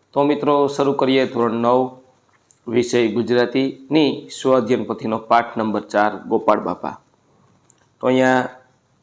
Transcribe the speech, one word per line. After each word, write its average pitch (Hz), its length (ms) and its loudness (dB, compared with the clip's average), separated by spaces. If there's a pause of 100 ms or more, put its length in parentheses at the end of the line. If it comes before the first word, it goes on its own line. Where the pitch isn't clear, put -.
(120)
તો 143 120 2
મિત્રો, 143 440 2
શરૂ 139 240 0
કરીએ 135 340 2
ધોરણ 117 280 -2
નવ 123 420 0 (720)
વિષય 120 440 0
ગુજરાતીની 127 1160 -2
સ્વ 131 280 0
અધ્યયન 120 280 0
પોથીનો 110 340 -6
પાઠ 117 400 0
નંબર 107 220 -2
ચાર 104 360 0
ગોપાળ 104 440 0
બાપા. 90 400 -8 (1000)
તો 117 60 -4
અહીંયા 127 420 2 (540)